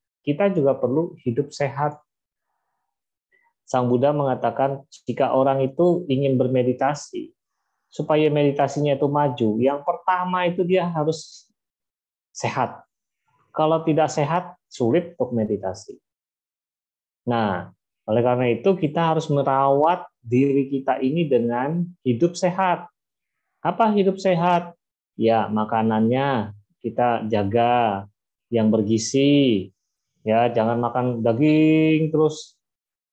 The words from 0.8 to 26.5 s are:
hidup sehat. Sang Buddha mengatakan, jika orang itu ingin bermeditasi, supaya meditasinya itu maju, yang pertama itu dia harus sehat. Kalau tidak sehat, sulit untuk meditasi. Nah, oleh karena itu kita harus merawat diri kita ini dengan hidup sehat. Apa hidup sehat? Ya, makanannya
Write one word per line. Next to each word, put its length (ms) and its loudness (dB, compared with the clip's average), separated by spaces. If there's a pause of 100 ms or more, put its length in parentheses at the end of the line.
hidup 320 -4
sehat. 480 -6 (1600)
Sang 240 -2
Buddha 240 2
mengatakan, 720 -2 (240)
jika 240 0
orang 320 2
itu 480 0
ingin 240 0
bermeditasi, 960 -2 (580)
supaya 400 0
meditasinya 720 0
itu 80 0
maju, 400 0 (160)
yang 160 0
pertama 640 0
itu 160 -2
dia 280 2
harus 600 -4 (880)
sehat. 480 -6 (640)
Kalau 320 0
tidak 320 2
sehat, 440 -2 (120)
sulit 480 -2
untuk 160 -4
meditasi. 640 -4 (1300)
Nah, 480 -2 (320)
oleh 160 0
karena 320 2
itu 240 0
kita 400 -2
harus 160 -4
merawat 720 2 (160)
diri 480 0
kita 320 -2
ini 280 0
dengan 520 0 (240)
hidup 320 0
sehat. 520 -2 (760)
Apa 320 0
hidup 240 2
sehat? 560 0 (400)
Ya, 320 2
makanannya 1040 0 (320)